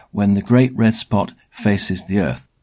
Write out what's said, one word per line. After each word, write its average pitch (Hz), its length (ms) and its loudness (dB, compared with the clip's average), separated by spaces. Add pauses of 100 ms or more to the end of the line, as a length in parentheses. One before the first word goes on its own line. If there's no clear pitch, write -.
(120)
when 101 200 2
the 98 100 2
great 123 340 2
red 113 180 2
spot - 380 -4 (180)
faces 98 560 -2
the 98 140 -2
Earth. 67 260 -4 (180)